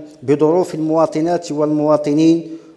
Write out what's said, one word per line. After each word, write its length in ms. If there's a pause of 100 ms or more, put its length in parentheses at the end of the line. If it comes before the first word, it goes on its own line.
(240)
بظروف 520
المواطنات 760
والمواطنين 1000 (280)